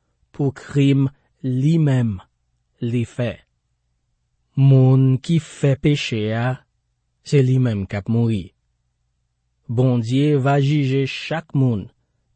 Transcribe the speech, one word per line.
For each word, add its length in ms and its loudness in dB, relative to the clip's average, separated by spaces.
pou 220 -4
krim 540 0
li 400 0
menm 380 0
li 240 -2
fè. 220 -6
Moun 600 4
ki 240 -2
fè 400 -2
peche 460 -2
a, 220 -4
se 160 2
li 160 2
menm 320 -2
k 80 -6
ap 160 -4
mouri. 380 -2
Bondye 680 0
va 240 0
jije 480 0
chak 480 -8
moun 300 0